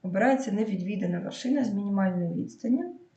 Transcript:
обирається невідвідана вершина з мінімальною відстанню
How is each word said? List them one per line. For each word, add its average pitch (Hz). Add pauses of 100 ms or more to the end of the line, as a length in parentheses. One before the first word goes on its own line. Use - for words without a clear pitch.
обирається 220
невідвідана 190
вершина 262
з 208
мінімальною 190
відстанню - (160)